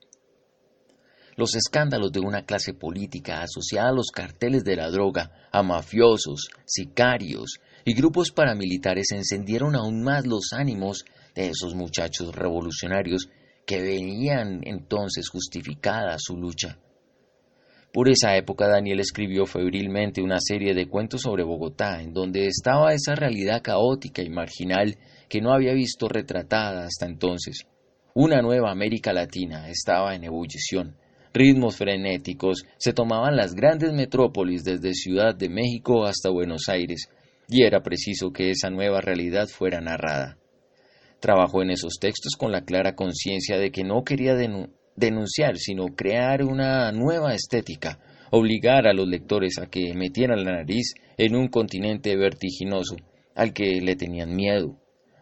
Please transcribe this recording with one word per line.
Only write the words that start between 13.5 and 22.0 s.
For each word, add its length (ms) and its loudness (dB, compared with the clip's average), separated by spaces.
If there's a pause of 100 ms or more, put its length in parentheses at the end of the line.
que 160 -4
venían 840 -2
entonces 640 -6
justificada 920 -6
su 180 -8
lucha. 420 -8 (1120)
Por 180 4
esa 260 6
época 320 2
Daniel 320 2
escribió 460 -2
febrilmente 760 0
una 200 0
serie 320 0
de 160 0
cuentos 320 -4
sobre 240 0
Bogotá, 560 -4